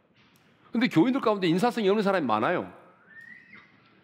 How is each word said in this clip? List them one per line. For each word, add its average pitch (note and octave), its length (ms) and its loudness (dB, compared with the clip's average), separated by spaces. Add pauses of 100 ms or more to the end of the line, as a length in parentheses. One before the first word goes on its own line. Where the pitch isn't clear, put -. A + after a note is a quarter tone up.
(720)
근데 A#3 180 -2
교인들 B3+ 320 2
가운데 G3+ 280 0
인사성이 G3+ 400 0
없는 G#3 140 2
사람이 F#3 240 0
많아요. A2 460 0 (1300)